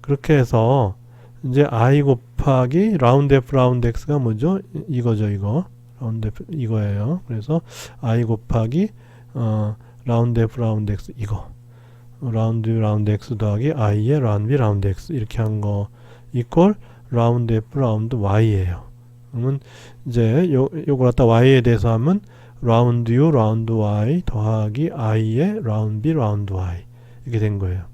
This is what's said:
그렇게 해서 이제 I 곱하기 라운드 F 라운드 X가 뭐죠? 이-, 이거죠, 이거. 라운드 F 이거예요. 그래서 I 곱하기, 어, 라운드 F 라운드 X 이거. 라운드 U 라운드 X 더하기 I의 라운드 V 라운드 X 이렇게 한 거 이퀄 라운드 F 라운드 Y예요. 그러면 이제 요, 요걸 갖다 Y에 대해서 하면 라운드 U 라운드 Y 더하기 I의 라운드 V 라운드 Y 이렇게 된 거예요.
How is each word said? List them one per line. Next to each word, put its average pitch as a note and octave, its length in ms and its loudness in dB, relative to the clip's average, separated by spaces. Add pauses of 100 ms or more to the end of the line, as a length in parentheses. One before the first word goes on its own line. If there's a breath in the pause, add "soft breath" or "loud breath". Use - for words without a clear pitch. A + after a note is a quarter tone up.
그렇게 C#3+ 360 0
해서 A#2+ 580 2 (500 loud breath)
이제 C3+ 240 2
I B2+ 320 4
곱하기 C#3 960 0
라운드 C#3 380 4
F C3+ 200 0
라운드 B2+ 320 2
X가 D3 320 -2
뭐죠? B2+ 400 0 (140)
이-, D#3 160 -10
이거죠, A#2 400 0
이거. G2+ 360 -2 (340)
라운드 A2 280 -6
F - 240 -10
이거예요. A2 760 -4
그래서 B2 340 -4 (400 loud breath)
I A#2 220 0
곱하기, A#2 680 -2 (460 loud breath)
어, G#2+ 400 -2 (300 loud breath)
라운드 A#2 340 0
F A2+ 200 -2
라운드 G#2+ 320 -2
X - 260 -8
이거. G#2 360 -8 (680 loud breath)
라운드 A2+ 480 -2
U A2+ 100 0
라운드 G#2+ 320 0
X G#2+ 260 -4
더하기 A2 360 0
I의 A2 460 0
라운드 G#2+ 280 0
V C#3 100 2
라운드 G#2 300 0
X - 260 -6
이렇게 A#2 280 -4
한 G#2+ 200 -2
거 G#2 280 -4 (440 loud breath)
이퀄 E3 400 2 (380 loud breath)
라운드 A#2 420 0
F A2 260 -4
라운드 A2+ 360 -2
Y예요. G2+ 680 0 (460)
그러면 C3 280 -4 (460 loud breath)
이제 A#2+ 480 2
요, C3 140 2 (200)
요걸 B2+ 200 2
갖다 B2 180 4
Y에 B2 360 6
대해서 A#2 320 2
하면 D#3 280 0 (400 loud breath)
라운드 A#2+ 500 2
U D3 200 4
라운드 A2+ 400 0
Y G#2+ 540 0
더하기 A2 680 -2
I의 A#2 680 0
라운드 G#2+ 380 -2
V D#3 120 0
라운드 G#2 400 -2
Y F2+ 320 -6 (400 loud breath)
이렇게 A#2 140 -4
된 G#2 200 -2
거예요. F#2 240 -4 (100)